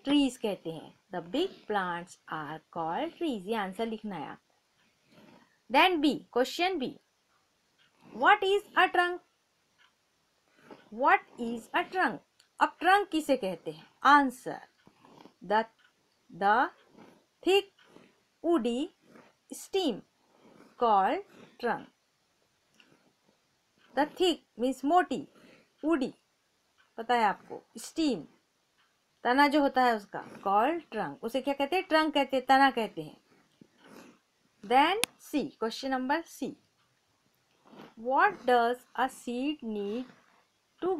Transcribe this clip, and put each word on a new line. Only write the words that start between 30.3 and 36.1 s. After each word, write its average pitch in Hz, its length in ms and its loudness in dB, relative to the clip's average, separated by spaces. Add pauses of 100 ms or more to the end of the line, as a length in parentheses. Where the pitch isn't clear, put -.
called 240 400 2 (120)
trunk। 165 300 -8
उसे 240 180 -4
क्या 277 120 -4
कहते 277 220 -2
हैं? 370 100 -2
ट्रंक 311 280 2
कहते 269 240 0
हैं, 254 80 -4
तना 269 260 6
कहते 208 300 -6
हैं। 151 160 -14 (1500)
Then 294 380 2 (200)
C, - 180 -4 (200)
question 226 320 -4
number 262 360 -2